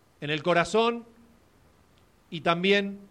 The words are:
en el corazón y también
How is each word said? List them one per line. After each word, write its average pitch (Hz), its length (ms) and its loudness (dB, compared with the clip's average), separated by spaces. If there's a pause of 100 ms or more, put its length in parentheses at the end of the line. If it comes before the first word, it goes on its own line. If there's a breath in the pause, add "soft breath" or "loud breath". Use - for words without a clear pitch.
(220)
en 147 80 -8
el 151 120 -4
corazón 214 600 0 (1300)
y 170 100 -10
también 196 720 0